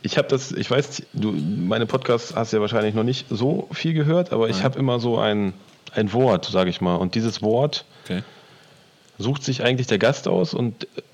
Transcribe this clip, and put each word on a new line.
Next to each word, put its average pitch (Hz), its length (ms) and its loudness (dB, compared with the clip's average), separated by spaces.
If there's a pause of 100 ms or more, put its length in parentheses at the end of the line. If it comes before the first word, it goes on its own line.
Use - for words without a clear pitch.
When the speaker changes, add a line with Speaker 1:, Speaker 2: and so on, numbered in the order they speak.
Speaker 1:
Ich - 140 -2
hab 143 120 2
das, 131 220 0
ich - 200 -4
weiß, - 320 0 (100)
du, 104 200 -2
meine 92 520 -2
Podcasts 120 500 0
hast 113 180 -2
du 110 40 2
ja 107 40 2
wahrscheinlich 107 340 0
noch 110 80 2
nicht 123 260 -2
so 151 420 0
viel 165 220 -2
gehört, 160 380 2
aber 113 180 2
ich 101 80 -2
Speaker 2:
Nein. 95 80 0
Speaker 1:
hab 131 120 0
immer 127 220 0
so 117 180 0
ein, 104 360 0 (400)
ein 107 200 0
Wort, 113 380 4
sag 92 160 2
ich 87 120 -2
mal. 87 160 2
Und 87 200 -2
dieses 113 260 -2
Wort 120 420 0 (220)
Speaker 2:
Okay. 92 160 -6 (960)
Speaker 1:
sucht 135 260 -4
sich 127 200 -2
eigentlich 123 240 2
der 107 100 2
Gast 110 320 2
aus 92 240 2
und - 340 -4 (260)